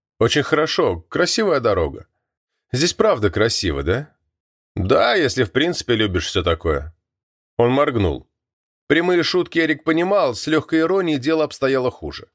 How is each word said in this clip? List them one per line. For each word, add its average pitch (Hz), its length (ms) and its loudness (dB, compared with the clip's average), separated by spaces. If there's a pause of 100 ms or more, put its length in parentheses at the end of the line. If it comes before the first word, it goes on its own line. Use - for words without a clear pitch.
(180)
Очень 117 240 2
хорошо. 147 680 -2
Красивая 175 520 0
дорога. 87 460 -2 (680)
Здесь 151 220 0
правда 123 360 2
красиво, 95 520 0
да?" 113 320 -4 (600)
"Да, 147 400 2
если 127 300 0
в - 80 -6
принципе 147 420 -2
любишь 101 320 -2
все 90 160 -2
такое". 80 520 -4 (640)
Он 120 120 2
моргнул. 117 600 0 (560)
Прямые 170 360 2
шутки 170 360 -2
Эрик 156 260 0
понимал, 165 500 0
с - 120 -10
легкой 156 340 0
иронией 165 380 0
дело 156 260 0
обстояло 135 460 -2
хуже. - 440 -12